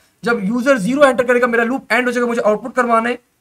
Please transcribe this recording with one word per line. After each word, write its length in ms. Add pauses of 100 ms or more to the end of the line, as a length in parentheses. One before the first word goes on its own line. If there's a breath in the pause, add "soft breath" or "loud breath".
(240 soft breath)
जब 200
user 340
zero 280
enter 220
करेगा 200
मेरा 160
loop 280
end 140
हो 60
जाएगा, 160
मुझे 140
output 340
करवाना 340
है, 60 (260)